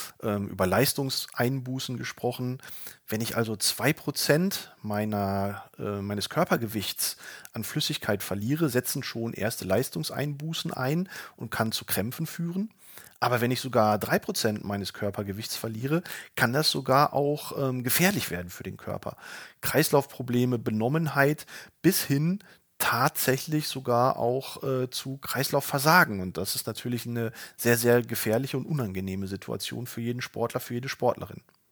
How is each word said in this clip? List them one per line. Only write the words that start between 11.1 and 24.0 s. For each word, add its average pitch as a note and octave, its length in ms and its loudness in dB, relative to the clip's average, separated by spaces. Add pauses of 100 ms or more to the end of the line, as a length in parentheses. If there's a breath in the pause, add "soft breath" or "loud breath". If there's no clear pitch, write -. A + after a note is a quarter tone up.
und A#2 140 -10
kann A2+ 200 0
zu - 140 -4
Krämpfen A#2+ 420 -2
führen. F3+ 460 -4 (480 loud breath)
Aber B2 200 2
wenn A#2+ 120 2
ich A#2+ 80 0
sogar A2 380 4
drei D3 200 0
Prozent G#2+ 460 -2
meines G2+ 280 -4
Körpergewichts G2+ 600 -4
verliere, C3 480 -2 (320 loud breath)
kann A#2 180 4
das D3+ 180 2
sogar C#3 420 4
auch, C#3+ 440 -2
ähm, B2+ 280 0
gefährlich F3 460 2
werden F2 200 -6
für - 140 -12
den F#2+ 140 -8
Körper. - 380 -8 (440 loud breath)
Kreislaufprobleme, B2 960 2
Benommenheit C#3 880 2 (360 loud breath)
bis F3+ 200 4
hin D#3 400 2 (360 loud breath)
tatsächlich C#3+ 880 2
sogar B2+ 500 2